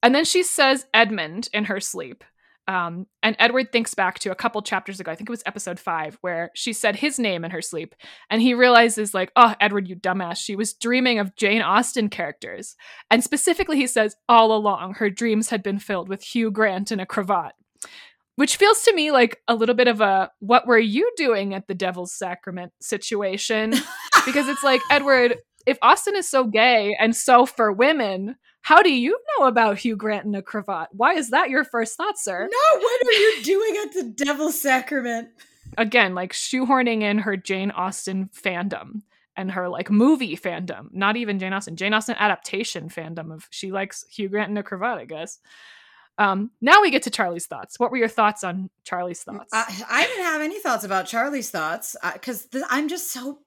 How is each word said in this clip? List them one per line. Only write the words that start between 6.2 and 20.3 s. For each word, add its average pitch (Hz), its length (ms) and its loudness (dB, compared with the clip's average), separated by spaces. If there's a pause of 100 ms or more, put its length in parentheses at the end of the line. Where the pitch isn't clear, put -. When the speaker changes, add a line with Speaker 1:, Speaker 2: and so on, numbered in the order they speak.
Speaker 1:
where 170 340 -6
she - 180 -6
said 208 240 0
his 285 220 -4
name 185 260 -2
in 165 60 -8
her 175 100 -8
sleep. 160 340 -10 (360)
And 226 100 4
he 247 140 4
realizes, 233 600 6
like, 180 200 -2
"Oh, 233 260 8
Edward, 202 280 0
you 180 80 -10
dumbass. 185 400 -4
She - 180 -8
was 214 180 -4
dreaming 247 460 0
of 196 160 -4
Jane 214 280 2
Austen 214 460 0
characters." 151 680 -10 (340)
And 233 140 4
specifically, 302 540 0
he 254 100 2
says, 214 260 0 (140)
"All 226 260 8
along, 202 400 -2
her 202 160 -2
dreams 220 400 -2
had 214 140 -4
been 202 160 -4
filled 185 280 -6
with 190 140 -8
Hugh 226 300 -2
Grant 202 400 0
in 202 80 -4
a 185 60 -8
cravat." 180 480 -2 (840)
Which 285 200 0
feels 415 280 6
to 440 100 6
me 302 160 0
like 247 380 4
a 233 80 4
little 226 180 2
bit 247 140 4
of 220 120 0
a, 190 380 2